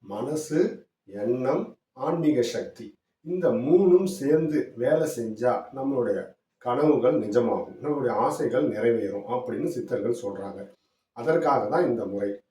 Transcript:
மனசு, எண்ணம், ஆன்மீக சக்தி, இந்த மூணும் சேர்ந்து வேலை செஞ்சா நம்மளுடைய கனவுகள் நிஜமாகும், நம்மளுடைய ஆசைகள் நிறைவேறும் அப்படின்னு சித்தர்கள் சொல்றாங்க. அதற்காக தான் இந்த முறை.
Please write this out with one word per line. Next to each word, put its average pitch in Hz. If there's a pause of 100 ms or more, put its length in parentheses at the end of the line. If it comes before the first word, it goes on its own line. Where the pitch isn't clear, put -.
மனசு, 143 (640)
எண்ணம், 127 (440)
ஆன்மீக 156 (120)
சக்தி, - (400)
இந்த 170 (140)
மூணும் 185
சேர்ந்து 151 (240)
வேலை 147
செஞ்சா 117 (240)
நம்மளுடைய 127 (460)
கனவுகள் 127
நிஜமாகும், 110
நம்மளுடைய 135
ஆசைகள் 127
நிறைவேறும் 104
அப்படின்னு -
சித்தர்கள் 120
சொல்றாங்க. 98 (500)
அதற்காக - (140)
தான் -
இந்த 113 (100)
முறை. 101 (180)